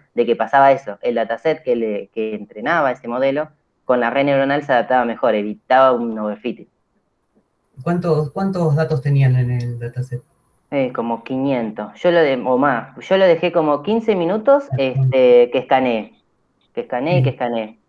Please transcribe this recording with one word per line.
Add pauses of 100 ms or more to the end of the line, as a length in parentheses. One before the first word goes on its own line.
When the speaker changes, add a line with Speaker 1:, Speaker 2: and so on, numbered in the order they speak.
(140)
Speaker 1:
de
que
pasaba
eso.
El
dataset
que
le,
que
entrenaba
ese
modelo, (360)
con
la
red
neuronal
se
adaptaba
mejor,
evitaba
un
overfitting. (1120)
Speaker 2:
¿Cuántos,
cuántos
datos
tenían
en
el
dataset? (480)
Speaker 1:
Eh,
como
quinientos,
yo
lo
de-,
o
más.
Yo
lo
dejé
como
quince
minutos,
Speaker 2:
Ah,
Speaker 1:
este,
que
escaneé. (600)
Que
escaneé
y
Speaker 2:
Bien.
Speaker 1:
que
escaneé, (120)